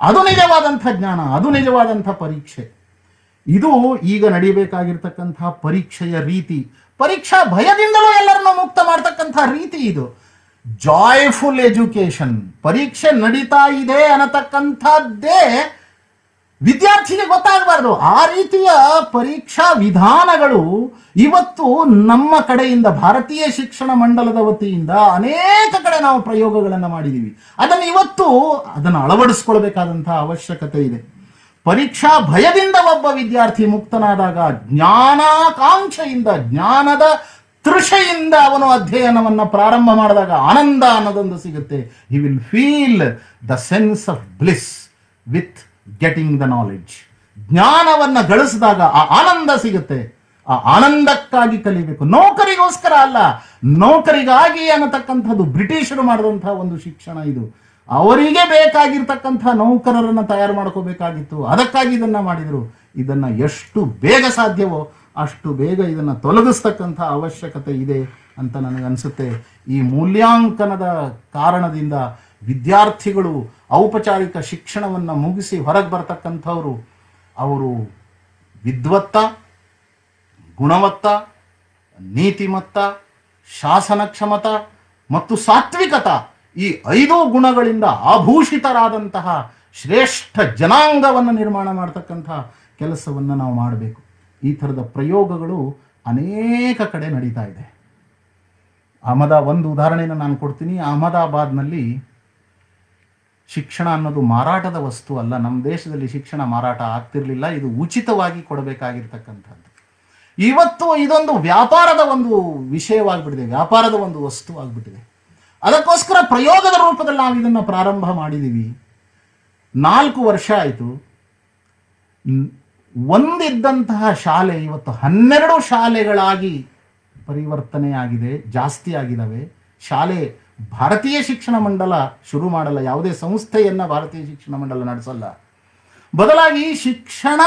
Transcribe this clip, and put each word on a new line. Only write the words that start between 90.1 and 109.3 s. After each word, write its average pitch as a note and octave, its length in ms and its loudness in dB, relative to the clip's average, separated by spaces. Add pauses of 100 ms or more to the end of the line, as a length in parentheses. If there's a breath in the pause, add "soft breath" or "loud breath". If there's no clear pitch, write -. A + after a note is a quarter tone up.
ಜನಾಂಗವನ್ನು B3 920 2
ನಿರ್ಮಾಣ G#3 400 -4
ಮಾಡ್ತಕ್ಕಂಥ E3+ 580 -10 (500 soft breath)
ಕೆಲಸವನ್ನ C#3 540 -6
ನಾವು C3 200 -4
ಮಾಡಬೇಕು. A#2 480 -6 (420)
ಈ C#3+ 100 -2
ಥರದ C#3 280 -8
ಪ್ರಯೋಗಗಳು E3 1080 -4 (160)
ಅನೇಕ A3 760 -4
ಕಡೆ D#3 280 -8
ನಡೀತಾ B2 340 -8
ಇದೆ. F#2+ 300 -18 (1300)
ಅಹಮದಾ-, D3 380 2
ಒಂದು D#3 280 -2
ಉದಾಹರಣೆಯನ್ನು D#3+ 440 -2
ನಾನು C#3+ 200 -4
ಕೊಡ್ತೀನಿ. D#3+ 440 -8
ಅಹಮದಾಬಾದ್ನಲ್ಲಿ D3 1300 -4 (1300)
ಶಿಕ್ಷಣ E3+ 420 -8
ಅನ್ನೋದು D3+ 320 -4
ಮಾರಾಟದ D#3+ 540 -2
ವಸ್ತು C3+ 420 -10
ಅಲ್ಲ. A#2+ 200 -6
ನಮ್ಮ B2 260 -6
ದೇಶದಲ್ಲಿ D3+ 440 -8
ಶಿಕ್ಷಣ C#3 360 -10
ಮಾರಾಟ A#2+ 380 -6
ಆಗ್ತಿರ್ಲಿಲ್ಲ. C3 640 -8
ಇದು C#3+ 200 -8
ಉಚಿತವಾಗಿ F3 720 -6
ಕೊಡಬೇಕಾಗಿರ್ತಕ್ಕಂಥದ್ದು. A#2+ 1300 -14 (640)